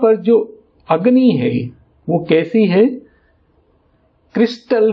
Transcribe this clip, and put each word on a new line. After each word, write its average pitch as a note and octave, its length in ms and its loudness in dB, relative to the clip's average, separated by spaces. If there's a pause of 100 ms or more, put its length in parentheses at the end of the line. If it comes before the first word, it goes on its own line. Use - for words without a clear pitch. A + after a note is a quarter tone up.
पर A3 200 2
जो A3 160 2 (520)
अग्नि B3 400 2 (120)
है A#2+ 140 -2 (520)
वो D#3+ 220 -2
कैसी E3 380 0
है? F#3 180 2 (1500)
क्रिस्टल A3+ 580 0